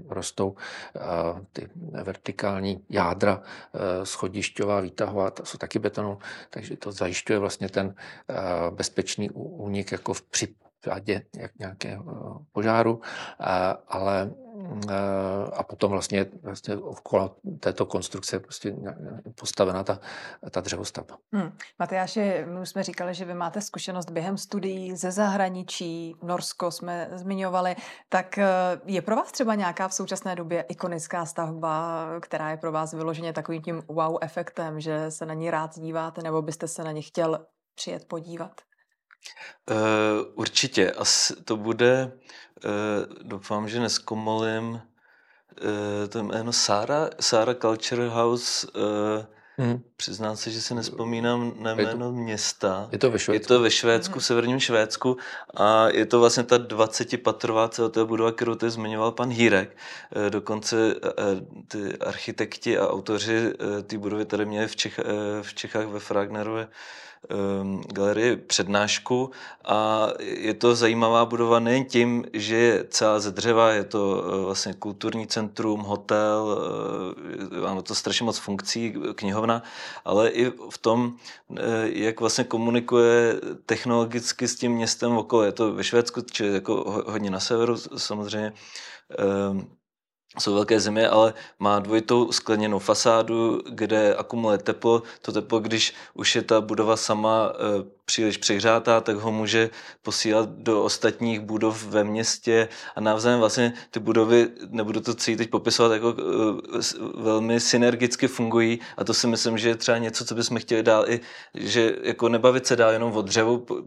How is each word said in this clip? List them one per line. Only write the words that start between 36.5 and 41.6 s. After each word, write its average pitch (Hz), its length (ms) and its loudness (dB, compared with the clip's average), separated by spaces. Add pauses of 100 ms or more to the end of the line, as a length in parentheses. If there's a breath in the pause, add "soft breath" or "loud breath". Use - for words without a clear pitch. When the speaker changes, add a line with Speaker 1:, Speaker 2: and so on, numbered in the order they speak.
Speaker 2:
se 160 160 -10
na 156 80 -6
ní 151 100 -8
chtěl 160 440 -4 (280)
přijet 175 340 -10
podívat? 170 440 -12 (1160 loud breath)
Speaker 3:
Eh, 110 40 0 (600)
určitě. 110 580 0
Asi - 520 0
to 113 120 -2
bude, 120 560 2 (520 loud breath)